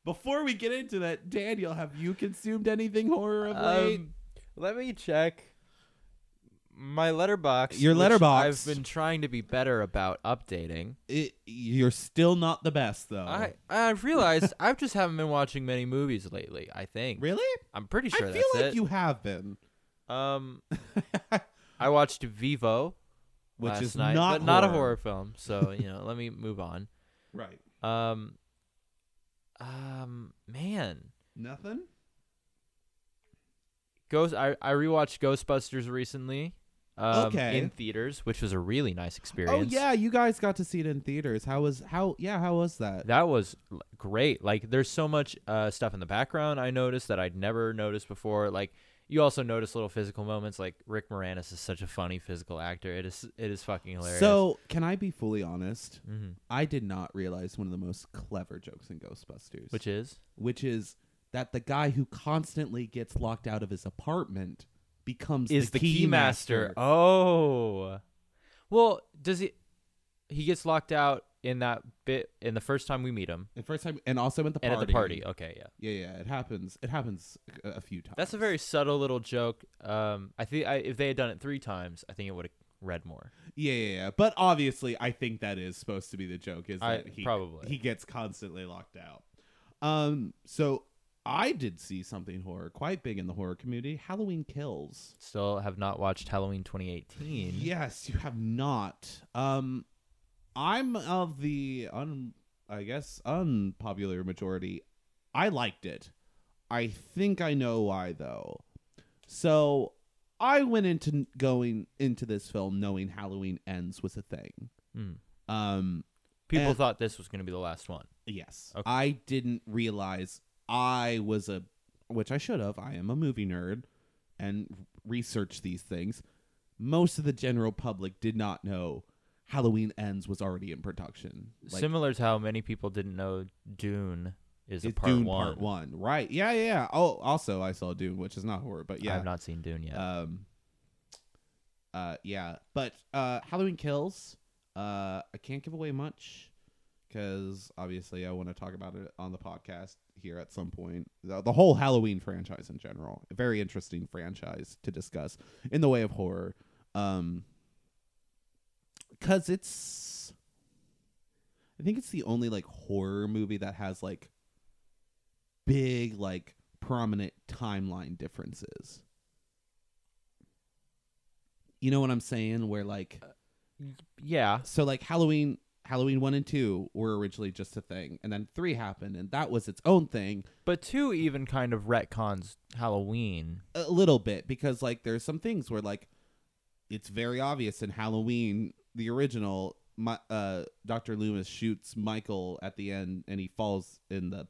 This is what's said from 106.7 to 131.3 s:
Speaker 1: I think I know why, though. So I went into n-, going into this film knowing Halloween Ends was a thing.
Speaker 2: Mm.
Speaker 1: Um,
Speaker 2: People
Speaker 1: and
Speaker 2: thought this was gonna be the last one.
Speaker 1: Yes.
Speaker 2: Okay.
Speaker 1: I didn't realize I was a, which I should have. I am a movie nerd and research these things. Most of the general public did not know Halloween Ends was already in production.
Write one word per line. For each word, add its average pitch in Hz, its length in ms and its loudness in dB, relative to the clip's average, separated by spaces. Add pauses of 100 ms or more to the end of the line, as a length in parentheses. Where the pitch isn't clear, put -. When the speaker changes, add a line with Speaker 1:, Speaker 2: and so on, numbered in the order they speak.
Speaker 1:
I 117 180 0
think 180 540 0
I 156 100 2
know 120 300 2
why, 95 320 0
though. 52 500 -10 (640)
So 147 640 4 (480)
I 277 220 6
went 226 240 4
into 165 240 2
n-, 143 160 2 (100)
going 123 520 2 (100)
into 127 260 2
this 107 260 -4
film 98 300 -2
knowing 98 280 -2
Halloween 95 580 -6
Ends 90 360 -8
was - 140 -6
a 104 60 -10
thing. - 480 -14 (260)
Speaker 2:
Mm. 98 200 -10 (300)
Speaker 1:
Um, 98 580 -2 (440)
Speaker 2:
People 147 200 4
Speaker 1:
and 135 100 4
Speaker 2:
thought 123 200 2
this 113 200 -2
was 87 100 -16
gonna 98 160 -8
be 92 80 -8
the 90 60 -6
last 85 320 -8
one. 80 160 -12 (180)
Speaker 1:
Yes. - 500 -14
Speaker 2:
Okay. 101 160 -6
Speaker 1:
I 135 200 2 (160)
didn't 123 400 -2
realize 101 720 -4 (280)
I 120 540 2
was 104 280 0
a, 92 140 -4 (440)
which 117 240 -2
I 139 60 0
should 190 220 -2
have. 104 180 -2
I 101 160 -10
am 92 160 -4
a 127 60 0
movie 131 300 0
nerd 92 360 -4 (560)
and 101 480 -6 (180)
research 113 580 -4
these 90 200 -6
things. 92 400 -6 (560)
Most 160 400 2
of 151 60 -2
the 143 100 2
general 117 380 2
public 95 480 -6
did 113 160 0
not 104 280 -2
know 90 400 -4 (420)
Halloween 110 500 2
Ends 98 320 -4
was 98 140 -6
already 92 300 -6
in 71 100 -12
production. - 680 -12 (200)